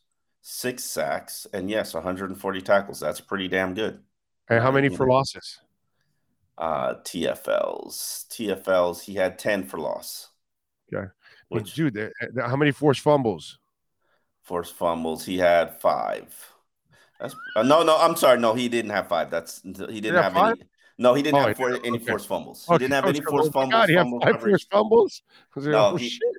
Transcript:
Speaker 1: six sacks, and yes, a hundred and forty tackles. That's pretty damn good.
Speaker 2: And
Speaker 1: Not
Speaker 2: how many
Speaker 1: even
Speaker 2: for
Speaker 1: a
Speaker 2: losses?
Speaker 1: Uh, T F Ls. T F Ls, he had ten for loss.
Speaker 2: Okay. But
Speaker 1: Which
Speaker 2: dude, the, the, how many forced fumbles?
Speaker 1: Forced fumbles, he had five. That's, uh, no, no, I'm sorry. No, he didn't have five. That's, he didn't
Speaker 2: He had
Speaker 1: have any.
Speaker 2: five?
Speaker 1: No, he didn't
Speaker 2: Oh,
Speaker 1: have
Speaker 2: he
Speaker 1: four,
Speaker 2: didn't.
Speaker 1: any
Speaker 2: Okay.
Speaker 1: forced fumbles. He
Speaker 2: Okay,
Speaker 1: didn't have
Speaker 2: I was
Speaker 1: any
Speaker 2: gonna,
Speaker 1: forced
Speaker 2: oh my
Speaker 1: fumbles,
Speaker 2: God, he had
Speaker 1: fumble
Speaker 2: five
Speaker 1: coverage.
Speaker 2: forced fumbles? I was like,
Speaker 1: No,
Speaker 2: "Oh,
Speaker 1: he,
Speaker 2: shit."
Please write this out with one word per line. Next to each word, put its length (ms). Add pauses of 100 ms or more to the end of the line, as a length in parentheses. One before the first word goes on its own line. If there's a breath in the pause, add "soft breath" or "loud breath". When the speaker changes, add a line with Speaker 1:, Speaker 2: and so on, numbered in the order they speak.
(420)
Speaker 1:
six 440
sacks, 680
and 160
yes, 240
a 80
hundred 280
and 100
forty 220
tackles. 400
That's 180
pretty 300
damn 240
good. 260 (500)
Speaker 2:
And 100
Speaker 1:
Not 40
Speaker 2:
how 80
many 160
Speaker 1:
even 100
Speaker 2:
for 100
Speaker 1:
a 40
Speaker 2:
losses? 480 (960)
Speaker 1:
Uh, 460
T 240
F 200
Ls. 840
T 220
F 160
Ls, 340
he 140
had 240
ten 240
for 160
loss. 500 (640)
Speaker 2:
Okay. 140 (440 soft breath)
But 120
Speaker 1:
Which 100
Speaker 2:
dude, 200
the, 180 (220)
the, 140
how 80
many 160
forced 300
fumbles? 560 (840)
Speaker 1:
Forced 320
fumbles, 500
he 120
had 420
five. 480 (920 soft breath)
That's, 160 (200)
uh, 80
no, 200
no, 140
I'm 180
sorry. 240
No, 140
he 160
didn't 220
have 160
five. 220
That's, 340
he 80
didn't 320
Speaker 2:
He 60
had 140
Speaker 1:
have 140
any. 120
Speaker 2:
five? 60 (420 soft breath)
Speaker 1:
No, 160
he 80
didn't 160
Speaker 2:
Oh, 40
Speaker 1:
have 80
Speaker 2:
he 60
Speaker 1:
four, 160
Speaker 2:
didn't. 140
Speaker 1:
any 120
Speaker 2:
Okay. 100
Speaker 1:
forced 200
fumbles. 380
He 80
Speaker 2:
Okay, 100
Speaker 1:
didn't 100
have 120
Speaker 2:
I 20
was 80
Speaker 1:
any 60
Speaker 2:
gonna, 80
Speaker 1:
forced 220
Speaker 2:
oh 80
my 60
Speaker 1:
fumbles, 160
Speaker 2:
God, 80
he 60
had 80
Speaker 1:
fumble 180
Speaker 2:
five 120
Speaker 1:
coverage. 180
Speaker 2:
forced 200
fumbles? 580
I 40 (220 soft breath)
was 100
like, 80
Speaker 1:
No, 180
Speaker 2:
"Oh, 60
Speaker 1:
he, 120
Speaker 2:
shit." 120 (180)